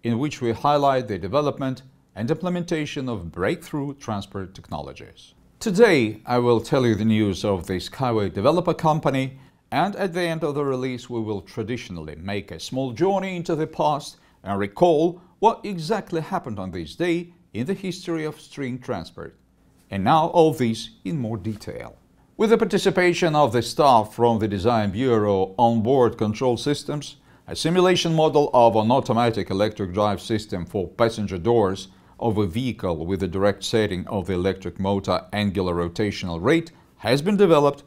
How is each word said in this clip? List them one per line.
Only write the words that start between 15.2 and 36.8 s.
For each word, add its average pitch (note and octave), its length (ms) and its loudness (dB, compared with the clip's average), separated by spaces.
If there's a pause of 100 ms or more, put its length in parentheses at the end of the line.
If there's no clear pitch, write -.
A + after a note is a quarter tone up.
what A3+ 260 2
exactly F3+ 560 -4
happened D#3 380 -6
on F#2 120 -8
this E2+ 260 -10
day E3+ 360 -2 (220)
in A2+ 100 -4
the F3+ 80 -4
history E3+ 540 -6
of - 120 -10
string C3 400 -10
transport. E2+ 600 -10 (520)
And F#2+ 140 -4
now D#3+ 220 4
all D#3+ 260 4
this A2+ 380 -4 (120)
in F3 160 -6
more A2+ 200 -6
detail. F2 580 -10 (420)
With G#3 120 2
the A#3 80 6
participation F3+ 760 2
of C#3+ 200 4
the A#2+ 80 4
staff A#2+ 500 4
from A#2 280 2
the A2+ 60 0
Design G#2 440 2
Bureau G#2 680 2
Onboard A#2 600 4
Control A2 400 0
Systems, C#3+ 580 -6 (300)
a - 100 -10
simulation F3+ 580 2
model D3+ 380 4
of A#2 240 6
an A2 140 2
automatic A#2+ 580 0
electric G2 460 -2
drive G#2 260 0
system G#2 460 -4
for F#2 200 -4
passenger G#2 520 -2
doors G2 500 2 (320)
of A2 160 0
a G#2 100 2
vehicle F#2 600 -4
with F#2+ 160 -2
a F#2+ 40 -2
direct F#2+ 380 0
setting F#2+ 440 0
of G2 180 -4
the F#2+ 80 -2
electric F2+ 440 -4
motor F#2+ 540 -2
angular F#2+ 420 -2
rotational F2 640 -4
rate D#3 340 0 (260)